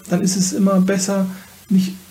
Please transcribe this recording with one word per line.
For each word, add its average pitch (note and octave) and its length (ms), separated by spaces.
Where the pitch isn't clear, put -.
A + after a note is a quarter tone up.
dann F3+ 120
ist F#3+ 140
es F#3 180
immer F#3+ 280
besser, F#3+ 460
nicht F#3 260